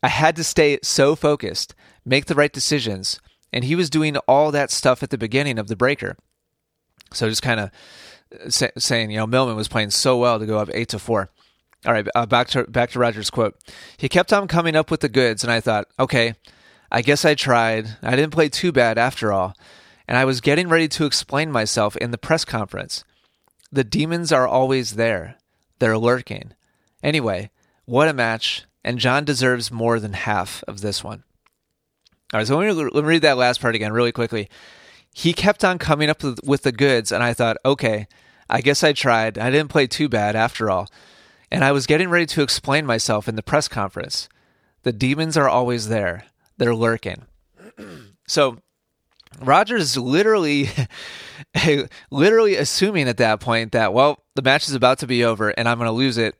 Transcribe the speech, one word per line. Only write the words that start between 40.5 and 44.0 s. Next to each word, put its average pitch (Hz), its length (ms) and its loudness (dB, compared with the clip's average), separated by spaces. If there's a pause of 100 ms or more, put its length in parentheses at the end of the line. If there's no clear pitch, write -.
all.' 92 180 -2 (600)
And - 140 0
I 139 80 4
was 139 140 0
getting 175 240 2
ready 170 160 2
to 151 160 -2
explain 143 440 -2
myself 113 420 -2
in 110 80 -6
the 110 60 -8
press - 260 -2
conference. - 600 -8 (540)